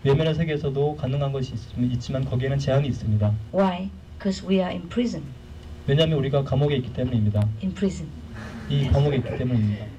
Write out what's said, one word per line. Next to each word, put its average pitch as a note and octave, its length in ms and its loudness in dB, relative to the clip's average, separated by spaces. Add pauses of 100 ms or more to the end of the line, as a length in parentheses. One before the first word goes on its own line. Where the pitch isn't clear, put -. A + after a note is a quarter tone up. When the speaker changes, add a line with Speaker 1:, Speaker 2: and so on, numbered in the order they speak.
Speaker 1:
외면의 D3+ 300 4
세계에서도 D3 600 0
가능한 C#3 360 -2
것이 C3+ 220 -2
있-, B2 380 -2
있지만 C3 320 -2
거기에는 C3 340 0
제한이 C#3 300 2
있습니다. G#2 440 2 (200)
Speaker 2:
Why? F#3 380 2 (320)
'Cause F#3+ 260 -2
we F#3+ 80 4
are F3+ 160 2
in F3 160 -6
prison. G3+ 340 -2 (640)
Speaker 1:
왜냐하면 D#3 320 4
우리가 C3+ 260 2
감옥에 C#3+ 320 2
있기 B2+ 180 -2
때문입니다. G#2+ 520 2 (160)
Speaker 2:
In F#3+ 120 -2
prison. F#3 340 -2 (600)
Speaker 1:
이 C#3 180 2
감옥에 C#3+ 280 4
있기 - 200 -2
때문입니다. A2+ 480 2 (140)